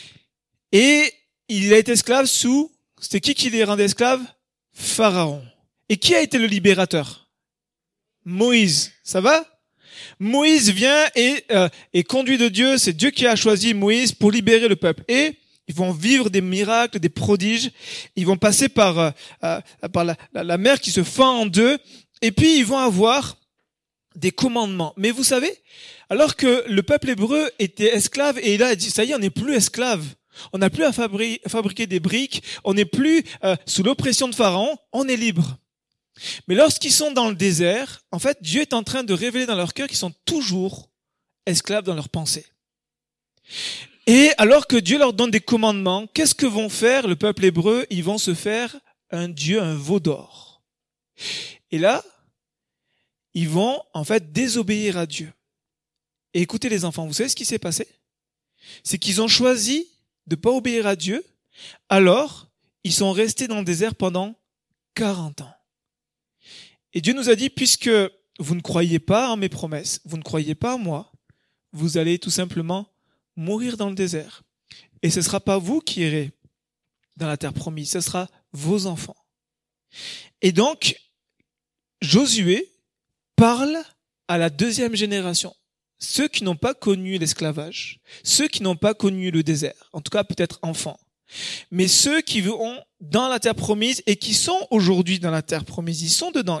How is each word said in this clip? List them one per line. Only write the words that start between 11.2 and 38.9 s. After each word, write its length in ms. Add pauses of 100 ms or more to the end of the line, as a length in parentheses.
euh, 160 (240)
est 120
conduit 340
de 100
Dieu. 300
C'est 160
Dieu 160
qui 180
a 80
choisi 380
Moïse 400
pour 180
libérer 380
le 80
peuple. 320
Et 280 (300)
ils 80
vont 160
vivre 400
des 100
miracles, 560
des 120
prodiges. 600 (460)
Ils 100
vont 120
passer 320
par, 280
euh, 140 (320)
euh, 180 (320)
par 100
la, 140 (160)
la, 100
la 140
mer 220
qui 100
se 140
fend 380
en 40
deux. 320 (460)
Et 80
puis, 260
ils 80
vont 140
avoir 580 (800)
des 160
commandements. 680
Mais 140
vous 120
savez, 300 (560)
alors 260
que 320
le 140
peuple 300
hébreu 480
était 360
esclave, 440
et 160
il 80
a 120
dit, « 140
Ça 140
y 80
est, 40
on 40
n'est 100
plus 240
esclave. 500 (500)
On 40
n'a 140
plus 140
à 60
fabri-, 560
fabriquer 380
des 140
briques. 420 (220)
On 100
n'est 100
plus, 400 (200)
euh, 120 (120)
sous 160
l'oppression 440
de 60
Pharaon. 420 (160)
On 160
est 100
libre. » 420 (880)
Mais 80
lorsqu'ils 360
sont 200
dans 180
le 60
désert, 680 (100)
en 60
fait, 240
Dieu 200
est 120
en 80
train 220